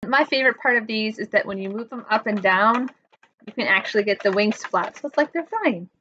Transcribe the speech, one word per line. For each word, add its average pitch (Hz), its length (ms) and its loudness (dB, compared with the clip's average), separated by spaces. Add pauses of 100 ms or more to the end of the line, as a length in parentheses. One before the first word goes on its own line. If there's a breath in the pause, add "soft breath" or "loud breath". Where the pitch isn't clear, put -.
My 269 180 4
favorite 262 340 2
part 247 180 2
of 220 100 0
these 214 320 -2
is 214 100 -8
that - 180 2
when 196 120 -8
you 190 100 -6
move 220 220 -8
them 240 200 -12
up 214 160 0
and 208 160 -2
down, 214 480 4 (560)
you - 60 -18
can 226 140 -4
actually 196 380 0
get 202 180 -2
the 202 100 2
wings 208 320 0
flap. - 340 -4
So 294 100 -8
it's - 80 -6
like 294 160 2
they're 339 140 -4
flying. 277 420 -2 (120)